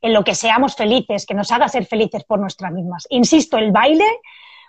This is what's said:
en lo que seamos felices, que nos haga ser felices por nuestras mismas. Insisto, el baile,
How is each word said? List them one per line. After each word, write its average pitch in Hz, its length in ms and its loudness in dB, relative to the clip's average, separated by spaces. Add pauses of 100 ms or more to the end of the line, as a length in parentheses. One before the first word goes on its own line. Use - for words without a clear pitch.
en 226 100 0
lo 208 140 2
que 202 100 -2
seamos 226 400 0
felices, 220 500 -2
que - 80 -8
nos 202 200 -4
haga 247 160 2
ser 240 160 -4
felices 214 400 -4
por 208 140 -2
nuestras 190 340 -8
mismas. 175 360 -8
Insisto, 262 480 2
el 214 140 0
baile, 277 320 4 (640)